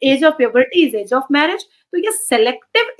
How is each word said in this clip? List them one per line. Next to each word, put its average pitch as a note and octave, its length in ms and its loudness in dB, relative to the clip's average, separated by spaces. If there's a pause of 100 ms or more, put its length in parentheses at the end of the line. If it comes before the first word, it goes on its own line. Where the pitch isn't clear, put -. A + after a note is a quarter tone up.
age C4+ 180 2
of D#4 100 4
puberty B3 520 2
is B3 60 0
age G#3+ 220 -8
of C4 100 0
marriage। D4+ 400 -2 (300)
तो F4+ 60 -4
ये G#4 140 -2
selective B3 720 -2 (140)